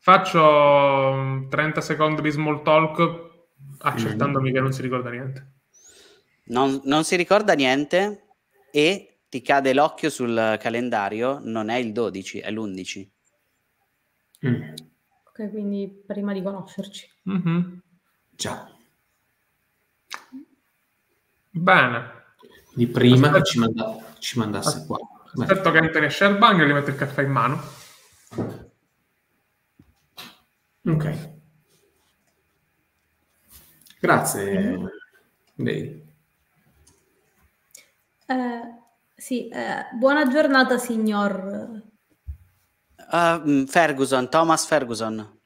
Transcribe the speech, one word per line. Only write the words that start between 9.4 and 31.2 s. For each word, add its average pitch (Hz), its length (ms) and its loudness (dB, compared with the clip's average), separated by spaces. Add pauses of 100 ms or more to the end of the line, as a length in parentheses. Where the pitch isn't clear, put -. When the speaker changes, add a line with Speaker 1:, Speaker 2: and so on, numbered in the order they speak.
Speaker 3:
cade 135 320 2
l'occhio 151 360 0
sul 113 500 -2
calendario, 117 840 -4
non 113 260 -6
è 117 80 -2
il 120 160 -4
dodici, 101 480 -6
è 95 100 -10
l'undici. 98 580 -10 (1400)
Speaker 2:
Mm. 117 160 0 (640)
Speaker 4:
Ok, 208 240 -12
quindi 202 380 -6 (180)
prima 202 260 -8
di 196 100 -8
conoscerci. 196 640 -12 (180)
Speaker 1:
Mhm. 180 560 -2 (500)
Speaker 2:
Già. - 400 -12 (2750)
Speaker 1:
Bene. 143 640 2 (600)
Speaker 2:
Di 120 140 2
prima 123 400 6
Speaker 1:
Aspetta. 156 120 4
Speaker 2:
che 170 60 4
ci - 140 -2
manda-, 113 400 -2 (220)
ci - 180 -8
mandasse 104 400 -4
Speaker 1:
As-, - 80 -14
Speaker 2:
qua. - 120 -8 (420)
Speaker 1:
aspetto 170 320 2
che 156 60 6
Anthony 160 280 2
esce 143 180 0
al 202 140 4
bagno 208 240 6
e 147 60 6
gli 143 40 4
metto 143 180 0
il 139 60 -4
caffè 143 280 -4
in 135 60 -2
mano. 131 300 0 (3250)
Speaker 2:
Ok. 151 420 -2 (2750)